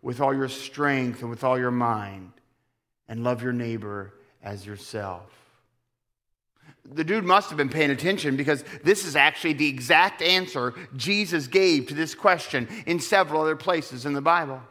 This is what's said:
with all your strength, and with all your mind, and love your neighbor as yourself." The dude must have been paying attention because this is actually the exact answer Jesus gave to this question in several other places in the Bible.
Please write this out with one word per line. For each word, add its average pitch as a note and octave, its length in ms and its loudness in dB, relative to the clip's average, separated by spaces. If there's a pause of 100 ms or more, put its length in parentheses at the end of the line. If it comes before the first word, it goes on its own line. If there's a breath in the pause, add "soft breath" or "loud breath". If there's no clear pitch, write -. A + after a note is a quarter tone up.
with B2 180 -4
all C#3 140 4
your C3+ 140 -2
strength, C3+ 720 -2
and A#2 100 -8
with A#2 140 -10
all B2+ 140 4
your B2 120 0
mind, G#2 640 -2 (760)
and A2+ 160 -8
love B2 180 0
your B2 100 -2
neighbor G#2+ 640 -6 (280 soft breath)
as G2+ 240 -10
yourself." G2+ 640 -10 (1500 soft breath)
The D3 200 -6
dude G3+ 200 -2
must F#3 240 4
have D#3+ 80 -10
been C#3+ 120 0
paying D3+ 220 0
attention D3 460 0
because C#3+ 280 0 (180 loud breath)
this G3 220 4
is D#3+ 100 -8
actually D3+ 380 2
the D3 160 0
exact D#3 540 2
answer E3+ 520 0 (220 loud breath)
Jesus E3 500 0
gave D#3+ 420 4
to D3 60 -8
this D#3 200 -4
question D3 540 2 (180 loud breath)
in E3+ 120 0
several D#3+ 440 2
other D#3 120 2
places D3+ 520 -4
in D3 60 -2
the C#3+ 80 -2
Bible. D3 400 0 (100)